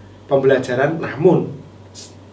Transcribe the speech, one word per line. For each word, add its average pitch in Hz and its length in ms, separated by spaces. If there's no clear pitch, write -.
pembelajaran, 131 640
namun 156 560
s-, - 240